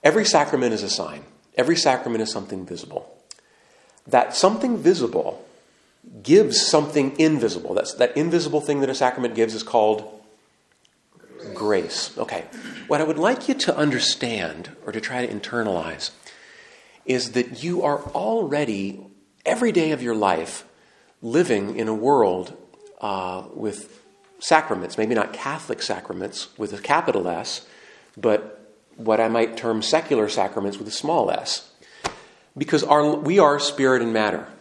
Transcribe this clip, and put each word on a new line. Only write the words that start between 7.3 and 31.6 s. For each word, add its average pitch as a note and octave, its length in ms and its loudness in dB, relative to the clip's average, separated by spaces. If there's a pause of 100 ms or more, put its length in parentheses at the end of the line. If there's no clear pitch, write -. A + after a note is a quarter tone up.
That's, - 200 -2
that B2 220 2
invisible D3+ 440 0
thing D3 200 -2
that C3+ 100 0
a B2+ 40 -4
sacrament B2 400 0
gives A2 180 2
is G#2+ 120 -8
called G#2+ 480 2 (1400)
grace. G#2 640 -2
Okay. - 280 -6 (420)
What C#3+ 140 0
I D#3+ 40 2
would D#3 140 -2
like A#3 300 0
you C4+ 60 2
to - 220 -2
understand, A2+ 920 -2 (140)
or G#2+ 80 -8
to A2 80 -6
try B2 260 -4
to G#2 60 -6
internalize, G2 800 -4 (920)
is B2 280 -2
that B2 320 -2
you F3 180 -2
are D3 180 0 (100)
already, D3 880 -2 (440)
every A#3 280 2
day D#3+ 180 2
of C3 120 -2
your A#2+ 120 -2
life, F#2 500 0 (560)
living A#2 560 0
in A2 120 -2
a A2 60 0
world, G#2+ 600 2 (440)
uh, F#2+ 420 -6 (120)
with - 460 -8 (380)
sacraments, A2+ 580 0
maybe A2 200 0
not - 160 -2
Catholic - 500 -8
sacraments - 720 -8
with G#2+ 160 -6
a G2+ 60 -10
capital B2 480 0
S, - 400 -6 (500)
but G#2+ 360 0 (440)
what A2 240 2
I A2+ 60 4
might A2+ 300 0
term A2+ 260 -2
secular C#3+ 460 2
sacraments G2+ 500 -2
with G#2+ 80 -10
a G#2+ 60 -12
small D3 360 0
s. - 440 -6 (840)